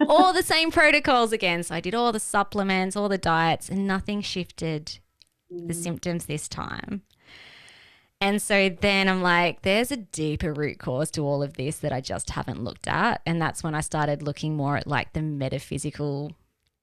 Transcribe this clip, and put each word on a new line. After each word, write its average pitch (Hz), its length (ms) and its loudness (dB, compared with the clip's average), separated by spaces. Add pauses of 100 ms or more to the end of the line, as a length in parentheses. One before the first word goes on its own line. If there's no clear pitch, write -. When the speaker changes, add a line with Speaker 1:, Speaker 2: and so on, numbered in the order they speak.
Speaker 1:
<laughs> 294 60 2
Speaker 2:
all 359 260 8
the 370 100 2
same 320 280 2
protocols 294 600 4
again." 175 300 0
So 165 120 -6
I 165 60 -2
did 185 140 -4
all 240 160 2
the 214 80 -2
supplements, 190 760 0
all 208 140 0
the 196 100 2
diets, 165 500 2
and 196 180 -2
nothing 196 340 -2
shifted 160 800 -6 (680)
the 170 60 -4
Speaker 1:
Mm. - 20 -4
Speaker 2:
symptoms 170 520 -4
this 151 220 -6
time. - 540 -8 (1200)
And 202 200 2
so 196 280 4
then 196 400 2
I'm 185 120 2
like, 175 420 2
"There's 214 280 2
a 285 60 -4
deeper 156 560 -2
root 147 260 -4
cause 135 320 -2
to 160 140 -4
all 143 180 0
of 143 120 -6
this 139 240 -4
that 151 120 -2
I 135 100 -2
just - 300 -6
haven't 110 320 -6
looked - 240 -8
at." 208 380 0
And 165 160 0
that's - 220 -2
when 156 120 -2
I 156 60 0
started 147 400 -2
looking 151 340 -4
more 143 220 0
at, - 100 -4
like, 127 260 -2
the 156 80 -2
metaphysical, 143 1080 -4 (520)